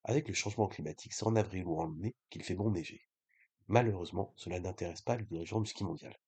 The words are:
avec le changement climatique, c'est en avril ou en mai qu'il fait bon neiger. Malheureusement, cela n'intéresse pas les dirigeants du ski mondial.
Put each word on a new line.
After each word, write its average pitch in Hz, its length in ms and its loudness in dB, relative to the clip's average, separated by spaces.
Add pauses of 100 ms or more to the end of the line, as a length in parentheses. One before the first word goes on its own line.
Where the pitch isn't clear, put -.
avec 143 240 2
le 104 60 -4
changement 104 340 2
climatique, - 460 -6
c'est - 120 -4
en 113 120 6
avril 92 280 2
ou 80 140 0
en 80 80 0
mai 82 260 -4 (160)
qu'il - 140 -10
fait - 120 -2
bon 107 160 2
neiger. 85 300 -2 (640)
Malheureusement, 101 680 2
cela 87 240 -4
n'intéresse 90 420 -4
pas 120 140 0
les 110 80 -4
dirigeants 85 380 -2
du - 80 -2
ski - 160 -4
mondial. 78 280 -6 (140)